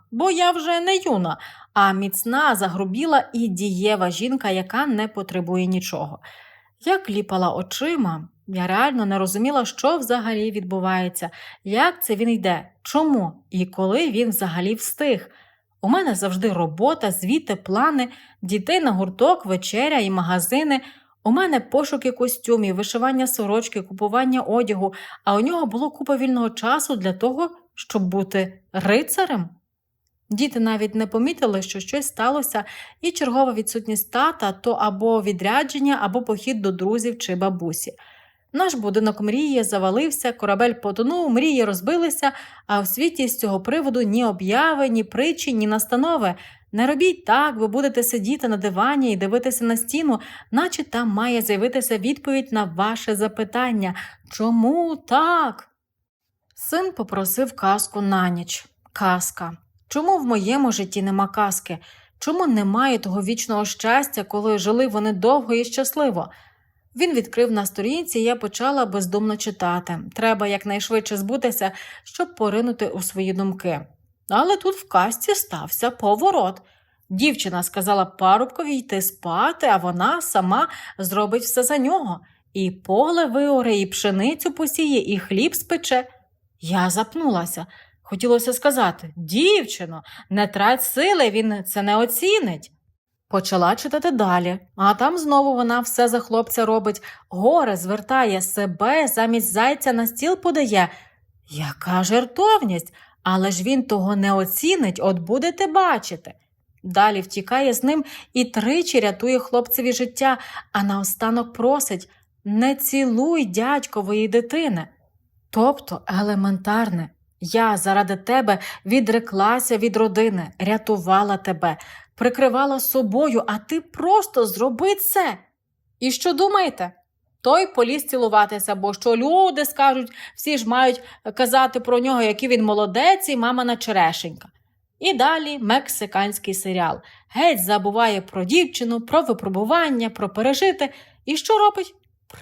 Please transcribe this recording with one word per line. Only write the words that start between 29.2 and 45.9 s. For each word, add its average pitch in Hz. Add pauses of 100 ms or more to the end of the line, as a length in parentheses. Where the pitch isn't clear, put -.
Діти 233
навіть 214
не 220
помітили, 226
що 190
щось 285
сталося, 247 (360)
і 339
чергова 262
відсутність 214
тата — 254 (100)
то 233
або 214
відрядження, 262
або 202
похід 220
до 190
друзів 220
чи -
бабусі. 180 (600)
Наш 339
будинок 214
мрії 247
завалився, 226
корабель 226
потонув, 240
мрії 262
розбилися, 277 (340)
а 202
в 196
світі 277
з -
цього 196
приводу 254
ні 226
обяви, 247
ні 226
притчі, 294
ні 214
настанови. 220 (380)